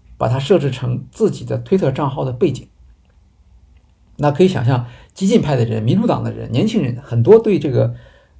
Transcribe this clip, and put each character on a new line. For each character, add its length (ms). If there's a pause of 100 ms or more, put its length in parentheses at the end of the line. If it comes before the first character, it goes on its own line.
(180)
把 100
它 100
设 220
置 100
成 400
自 220
己 140
的 120
推 200
特 140
账 180
号 160
的 80
背 180
景。 160 (1500)
那 120
可 140
以 60
想 160
象， 200 (280)
激 120
进 160
派 140
的 80
人、 180
民 180
主 60
党 160
的 120
人、 180
年 160
轻 160
人， 180
很 220
多 160
对 180
这 140
个， 240 (440)